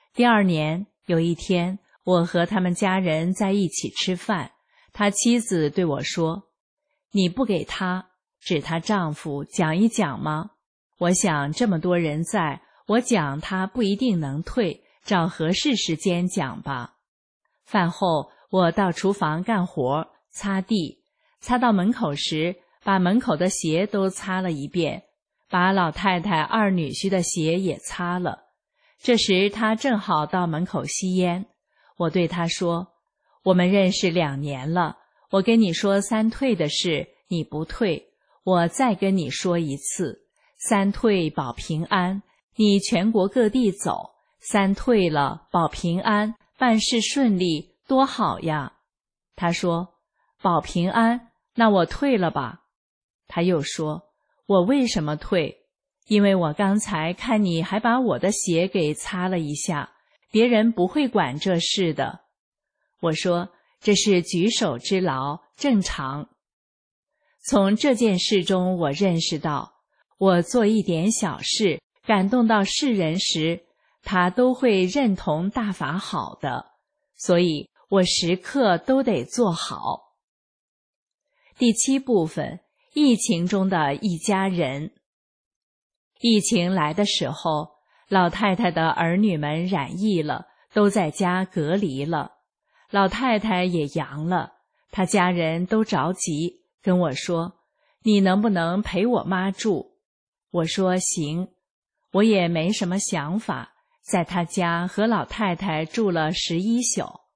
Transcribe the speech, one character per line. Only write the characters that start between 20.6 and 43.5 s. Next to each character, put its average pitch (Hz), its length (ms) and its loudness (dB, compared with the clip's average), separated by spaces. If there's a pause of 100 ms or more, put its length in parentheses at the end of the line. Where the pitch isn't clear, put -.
地， 190 420 -2 (380)
擦 247 160 0
到 240 160 2
门 190 180 2
口 156 240 -2
时， 160 400 -2 (280)
把 196 160 2
门 185 200 4
口 202 160 0
的 185 140 0
鞋 170 380 0
都 196 220 0
擦 185 300 -6
了 185 120 -2
一 143 160 -6
遍， 165 360 -4 (460)
把 185 220 2
老 180 200 2
太 180 280 0
太 165 220 0
二 214 280 0
女 170 220 0
婿 190 180 -4
的 185 120 2
鞋 170 380 0
也 185 200 -2
擦 180 400 -6
了。 165 240 -6 (560)
这 240 180 4
时 196 320 2
他 220 260 0
正 240 220 0
好 160 280 0
到 180 220 0
门 165 160 -2
口 185 220 -4
吸 185 300 -4
烟， 180 320 0 (500)
我 170 120 -2
对 170 180 2
他 170 200 -4
说 170 460 -4 (500)
：“我 190 100 4
们 180 180 4
认 190 200 4
识 - 180 0
两 156 300 0
年 139 320 -6
了， 170 280 -2 (320)
我 196 100 2
跟 226 180 4
你 190 140 4
说 196 260 0
三 220 300 0
退 247 260 -2
的 160 140 -2
事， 160 400 -4 (180)
你 165 160 -2
不 156 220 -8
退， - 480 -4 (300)
我 175 260 2
再 247 260 0
跟 196 220 0
你 147 120 -2
说 175 280 -2
一 151 180 -2
次， - 520 -8 (300)
三 202 340 0
退 196 400 2
保 131 200 -6
平 160 340 -6
安， 190 360 -2 (340)
你 202 240 4
全 190 320 0
国 202 160 2
各 214 220 2
地 233 220 2